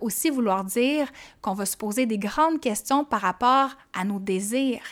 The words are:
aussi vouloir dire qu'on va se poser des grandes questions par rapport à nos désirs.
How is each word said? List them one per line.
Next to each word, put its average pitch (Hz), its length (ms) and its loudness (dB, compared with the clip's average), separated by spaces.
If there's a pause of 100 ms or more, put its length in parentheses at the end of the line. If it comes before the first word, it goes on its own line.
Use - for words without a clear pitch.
aussi 240 260 0
vouloir 220 340 0
dire 262 480 0 (300)
qu'on 190 140 -4
va 196 100 -4
se - 100 -4
poser 220 300 -2
des 220 140 0
grandes 302 420 2
questions 269 420 0
par 226 200 -2
rapport 262 480 2 (240)
à 185 100 -2
nos 202 140 -2
désirs. 208 720 -2